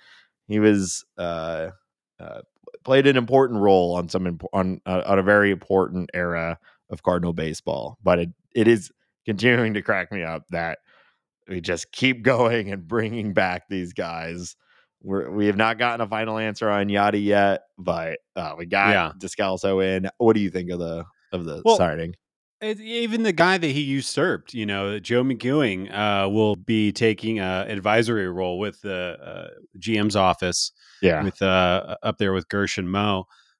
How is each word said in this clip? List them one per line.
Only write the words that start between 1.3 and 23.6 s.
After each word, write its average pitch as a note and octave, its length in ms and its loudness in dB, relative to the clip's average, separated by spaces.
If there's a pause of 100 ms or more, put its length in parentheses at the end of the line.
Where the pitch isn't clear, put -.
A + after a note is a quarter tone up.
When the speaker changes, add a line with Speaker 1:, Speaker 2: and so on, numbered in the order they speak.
Speaker 1:
uh, - 220 -16 (440)
played C3+ 220 6
an C#3 120 6
important A#2+ 420 4
role F#2 360 6
on F2 120 -4
some F#2 160 -2
impo-, F2 300 -6
on, F#2 320 0
uh, F#2 180 -2
on G2 140 2
a F#2+ 40 2
very G#2 280 6
important F#2 640 0
era E2+ 440 -4 (320)
of - 120 -12
Cardinal F2 320 0
baseball. D#2+ 680 -6
But F2+ 180 4
it, F2 100 -4 (240)
it A2+ 140 4
is A2+ 220 4 (360)
continuing A2+ 480 0
to G2+ 80 -4
crack F#2+ 300 -2
me G2 100 -6
up E2 280 -8
that E2 280 -6 (720)
we F#2 120 -8
just E2+ 320 -6
keep B2+ 300 -2
<laughs> - 20 0
going A#2 480 2
and F#2 140 -10
bringing A2 480 -4
back F2+ 340 0
these F#2 240 -6
guys. E2+ 640 -8 (460)
We're, F#2+ 280 -4
we G#2 160 0
have G2+ 100 2
not A2 220 0
gotten A#2+ 220 0
a G#2+ 80 -4
final A2 300 -4
answer A2 320 -2
on G2+ 180 0
Yadi G2+ 360 2
yet, G2+ 380 2 (160)
but, E2 400 -4 (160)
uh, D#2+ 220 -8
we E2+ 100 -12
got G2 240 2
Speaker 2:
Yeah. F2 280 0
Speaker 1:
Descalso F#2+ 680 -2
in. F#2+ 240 -2 (100)
What A2+ 160 6
do G#2+ 60 0
you G2 100 -2
think F2+ 200 -6
of F2 80 -4
the, E2+ 260 -6 (280)
of F2+ 120 -6
the D#2 200 -10
Speaker 2:
Well, A3+ 120 6
Speaker 1:
signing? E2 380 0 (460)
Speaker 2:
it, G#3+ 200 -6
even A3+ 420 -2
the G#3+ 120 2
guy F3 240 4
that E3 100 -2